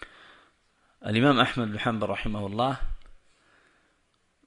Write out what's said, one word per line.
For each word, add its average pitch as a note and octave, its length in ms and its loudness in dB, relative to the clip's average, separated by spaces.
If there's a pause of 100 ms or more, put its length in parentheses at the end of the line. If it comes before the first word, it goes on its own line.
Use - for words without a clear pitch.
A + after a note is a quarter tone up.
(1080)
الإمام A#2 340 4
أحمد A#2+ 320 0
بن G#2 60 -6
حنبل A2 300 0
رحمه G#2 380 -4
الله B2 340 -2 (1700)